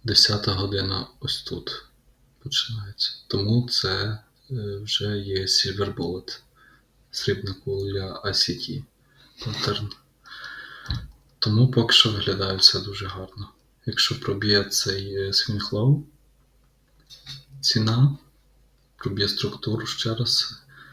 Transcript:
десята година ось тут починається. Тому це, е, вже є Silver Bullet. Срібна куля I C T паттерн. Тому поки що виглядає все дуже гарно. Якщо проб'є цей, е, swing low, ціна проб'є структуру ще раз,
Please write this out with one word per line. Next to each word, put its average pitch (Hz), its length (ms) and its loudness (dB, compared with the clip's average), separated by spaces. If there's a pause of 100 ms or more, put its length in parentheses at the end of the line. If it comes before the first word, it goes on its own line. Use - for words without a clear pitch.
десята 101 500 4
година 98 540 -2 (120)
ось - 220 -6
тут - 440 -8 (580)
починається. - 680 -4 (140)
Тому 110 420 2
це, 101 500 0 (320)
е, 104 320 -4
вже 104 340 -2
є 98 240 -2
Silver 95 540 0
Bullet. 90 440 -6 (720)
Срібна 98 420 -2
куля 98 720 -4
I 98 80 0
C - 180 2
T - 320 -6 (640)
паттерн. 107 440 -2 (1500)
Тому 113 320 6
поки 113 220 4
що - 180 2
виглядає 98 460 0
все 95 220 6
дуже 98 280 -6
гарно. 92 420 -10 (360)
Якщо - 340 0
проб'є 101 440 2
цей, 98 520 -2
е, 98 120 -2
swing 98 420 0
low, 135 340 4 (1600)
ціна 117 560 4 (800)
проб'є - 320 -2
структуру - 580 -2
ще - 300 -2
раз, - 460 0 (320)